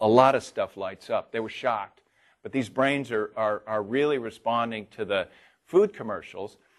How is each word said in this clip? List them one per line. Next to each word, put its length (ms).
a 40
lot 280
of 80
stuff 340
lights 320
up. 240
They 80
were 80
shocked. 540
But 100
these 160
brains 420
are, 240
are, 320
are 160
really 360
responding 680
to 100
the 220
food 300
commercials. 640